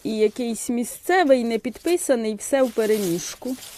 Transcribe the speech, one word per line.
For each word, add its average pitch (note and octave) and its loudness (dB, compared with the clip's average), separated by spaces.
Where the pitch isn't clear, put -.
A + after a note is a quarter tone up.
і A3 -4
якийсь G#3+ 0
місцевий, C4 2
не A#3 0
підписаний, A#3 0
все C4+ 0
в B3 0
перемішку. G#3+ -2